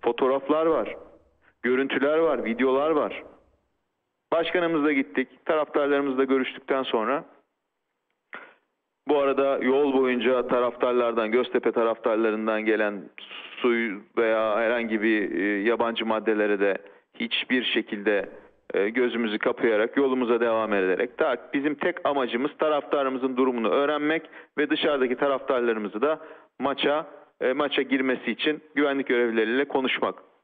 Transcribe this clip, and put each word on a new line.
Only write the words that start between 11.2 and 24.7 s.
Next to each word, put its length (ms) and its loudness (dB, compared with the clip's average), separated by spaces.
Göztepe 420 0
taraftarlarından 920 0
gelen 400 0
su 120 0
veya 380 2
herhangi 460 0
bir, 280 2
e, 320 -2
yabancı 440 0
maddelere 540 0
de 180 0
hiçbir 500 -2
şekilde, 640 -2
e, 140 2
gözümüzü 500 -2
kapayarak, 580 0
yolumuza 440 2
devam 320 0
ederek, 460 0
ta-, 360 -2
bizim 200 -2
tek 320 -4
amacımız 520 -2
taraftarımızın 800 0
durumunu 320 0
öğrenmek 540 0
ve 120 0